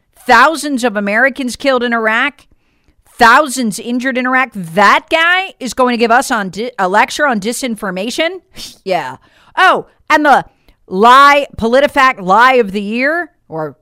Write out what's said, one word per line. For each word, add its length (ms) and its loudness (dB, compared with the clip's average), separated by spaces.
thousands 720 0
of 120 -4
Americans 600 -2
killed 260 -2
in 120 -2
Iraq, 520 -2
thousands 720 2
injured 400 -6
in 80 -4
Iraq, 260 -2
that 580 0
guy 480 0
is 140 -10
going 220 0
to 40 -4
give 120 2
us 200 2
on 200 -4
di-, 280 -10
a 100 0
lecture 380 0
on 140 -2
disinformation? 1000 -6
<laughs> 220 -20
Yeah. 320 -6
Oh, 300 2
and 160 2
the 180 4
lie, 600 4
PolitiFact 640 0
lie 340 4
of 180 0
the 100 -6
year, 500 -4
or 340 -10